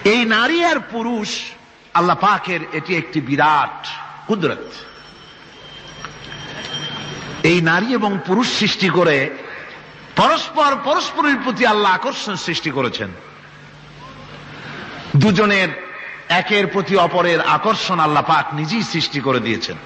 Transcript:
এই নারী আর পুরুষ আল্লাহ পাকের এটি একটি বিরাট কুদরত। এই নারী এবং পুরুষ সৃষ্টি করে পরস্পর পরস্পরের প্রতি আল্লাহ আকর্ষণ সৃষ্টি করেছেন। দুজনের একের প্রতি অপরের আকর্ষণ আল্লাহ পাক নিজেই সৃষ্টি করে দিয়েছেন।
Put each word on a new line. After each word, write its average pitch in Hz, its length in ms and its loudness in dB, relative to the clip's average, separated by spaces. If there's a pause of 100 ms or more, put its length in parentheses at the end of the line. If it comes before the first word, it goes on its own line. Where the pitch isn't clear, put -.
এই 226 220 4
নারী 247 380 2
আর 320 160 2
পুরুষ 226 600 -4 (520)
আল্লাহ 170 220 4
পাকের 185 440 0 (140)
এটি 156 220 -2
একটি 156 260 -2
বিরাট 143 680 2 (400)
কুদরত। 165 440 -2 (2750)
এই 170 180 4
নারী 180 320 2
এবং 202 320 0
পুরুষ 226 320 2
সৃষ্টি 190 320 0
করে 156 400 4 (840)
পরস্পর 285 680 2
পরস্পরের 294 600 2
প্রতি 240 220 0
আল্লাহ 208 280 4
আকর্ষণ 202 420 -4
সৃষ্টি 165 340 -4
করেছেন। 120 400 -2 (2000)
দুজনের 196 720 4 (380)
একের 185 380 2
প্রতি 185 300 0
অপরের 170 440 4
আকর্ষণ 165 580 2
আল্লাহ 151 240 4
পাক 151 300 2
নিজেই 156 300 -2
সৃষ্টি 147 360 -2
করে 123 200 2
দিয়েছেন। 104 460 -4